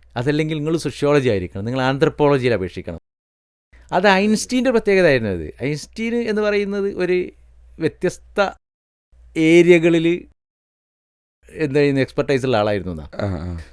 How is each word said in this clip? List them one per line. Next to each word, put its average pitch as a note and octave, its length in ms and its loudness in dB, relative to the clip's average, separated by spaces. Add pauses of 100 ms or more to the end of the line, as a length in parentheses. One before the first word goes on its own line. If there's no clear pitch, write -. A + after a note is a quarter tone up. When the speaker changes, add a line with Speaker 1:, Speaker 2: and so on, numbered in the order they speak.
(180)
Speaker 1:
അതല്ലെങ്കിൽ D3+ 400 -2
നിങ്ങൾ D#3 200 -2
സോഷ്യോളജി C#3+ 520 0
ആയിരിക്കണം, G2 360 -4
നിങ്ങൾ B2+ 160 -4
ആന്ത്രപ്പോളജിയിൽ C#3 720 0
അപേക്ഷിക്കണം. F2+ 460 -6 (920)
അത് F#3 160 2
ഐൻസ്റ്റീൻ്റെ G#3+ 640 2
പ്രത്യേകത G3+ 340 2
ആയിരുന്നു. B2 260 2
അത് D#2+ 220 -6 (100)
ഐൻസ്റ്റീൻ G#3+ 520 -6
എന്ന് A3 260 -2
പറയുന്നത് G3+ 520 -2
ഒരു F3+ 360 -2 (500)
വ്യത്യസ്ത - 680 -4 (880)
ഏരിയകളിൽ E3+ 880 4 (1200)
എന്താ D3 280 -2
ചെയ്യുന്ന C#3+ 200 2
എക്സ്പെർട്ടൈസ് C#3 460 -2
ഉള്ള B2 120 2
ആളായിരുന്നു G#2 360 0
എന്നാ. D#2 100 -10
Speaker 2:
ആ, - 220 -8
ആ. F2 320 -6 (160)